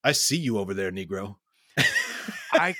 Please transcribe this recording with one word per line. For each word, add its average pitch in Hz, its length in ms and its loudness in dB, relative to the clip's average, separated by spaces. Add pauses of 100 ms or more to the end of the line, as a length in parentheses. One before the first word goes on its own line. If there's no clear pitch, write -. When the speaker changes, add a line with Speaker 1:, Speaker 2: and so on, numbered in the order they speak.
Speaker 1:
"I 143 80 6
see - 240 2
you 127 220 0
over 98 160 -2
there, 95 180 -2
Negro." 95 440 -8 (400)
<laughs> - 80 4 (680)
Speaker 2:
I 170 260 4